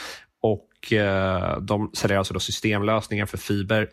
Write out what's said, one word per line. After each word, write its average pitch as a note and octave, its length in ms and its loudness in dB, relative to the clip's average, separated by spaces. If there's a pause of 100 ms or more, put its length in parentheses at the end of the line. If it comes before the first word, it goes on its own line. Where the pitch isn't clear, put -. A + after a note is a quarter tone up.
(420)
Och, - 500 -2
eh, F#2+ 680 2
de G#2 340 0
säljer G2+ 240 2
alltså F#2+ 160 0
då F#2+ 60 -2
systemlösningar G#2 840 0
för F#2 120 -10
fiber. G#2 540 0